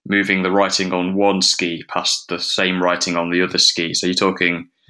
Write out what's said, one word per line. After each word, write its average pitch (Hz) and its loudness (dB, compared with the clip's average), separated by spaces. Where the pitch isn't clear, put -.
moving 98 0
the 92 0
writing 95 2
on 92 -2
one 98 2
ski 85 -2
past - -4
the 85 -6
same 92 0
writing 87 0
on 85 -2
the 87 2
other 92 -2
ski. 82 2
So - -2
you're 92 0
talking, 90 0